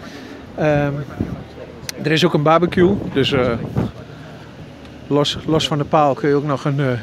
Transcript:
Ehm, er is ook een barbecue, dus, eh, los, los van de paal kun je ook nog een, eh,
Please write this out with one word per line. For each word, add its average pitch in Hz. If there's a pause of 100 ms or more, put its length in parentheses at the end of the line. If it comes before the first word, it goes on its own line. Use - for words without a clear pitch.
(560)
Ehm, 143 (1080)
er 147
is 160
ook 160
een 147
barbecue, 175 (180)
dus, 135
eh, 127 (1600)
los, 143
los 156
van 156
de 143
paal 147
kun 151
je 143
ook 143
nog 139
een, 143
eh, 143 (180)